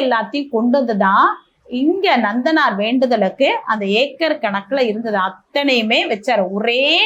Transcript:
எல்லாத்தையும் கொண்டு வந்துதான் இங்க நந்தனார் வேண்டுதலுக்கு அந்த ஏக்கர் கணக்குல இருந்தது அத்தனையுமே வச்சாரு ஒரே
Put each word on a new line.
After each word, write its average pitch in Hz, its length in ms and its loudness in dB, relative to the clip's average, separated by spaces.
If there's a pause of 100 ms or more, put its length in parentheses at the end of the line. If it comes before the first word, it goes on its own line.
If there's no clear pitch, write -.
எல்லாத்தையும் 247 520 -2
கொண்டு 240 260 2
வந்துதான் 214 460 2 (540)
இங்க 370 260 0 (100)
நந்தனார் 240 580 0
வேண்டுதலுக்கு 226 720 0 (240)
அந்த 214 140 -4 (160)
ஏக்கர் 302 420 -2
கணக்குல 202 360 -4 (100)
இருந்தது 214 280 -4 (100)
அத்தனையுமே 254 720 0 (120)
வச்சாரு 208 400 -2
ஒரே 233 320 0 (220)